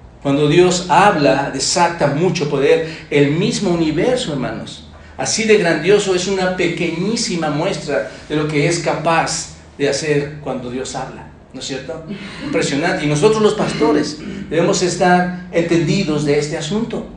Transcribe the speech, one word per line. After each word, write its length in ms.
Cuando 260
Dios 400
habla, 640
desata 540
mucho 420
poder. 400
El 220
mismo 360
universo, 640
hermanos. 560
Así 260
de 140
grandioso 560
es 140
una 280
pequeñísima 920
muestra 600
de 100
lo 120
que 180
es 120
capaz 800
de 100
hacer 560
cuando 280
Dios 260
habla. 300
¿No 80
es 60
cierto? 380
Impresionante. 600
Y 20
nosotros 360
los 100
pastores 680
debemos 340
estar 680
entendidos 720
de 140
este 180
asunto. 500